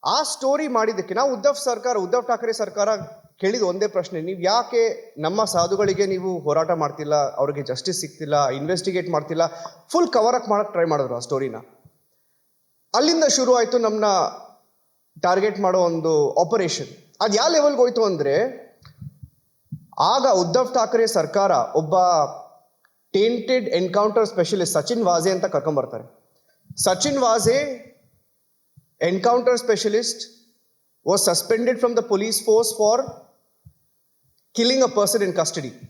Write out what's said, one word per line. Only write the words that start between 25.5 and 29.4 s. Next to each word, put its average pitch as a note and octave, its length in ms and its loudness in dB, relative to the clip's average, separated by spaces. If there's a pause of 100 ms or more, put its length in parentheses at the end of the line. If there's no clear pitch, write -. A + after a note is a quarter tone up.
ಸಚಿನ್ G3+ 340 0
ವಾಜೆ, A#3+ 760 0 (1080)
ಎನ್ಕೌಂಟರ್ A#3+ 560 2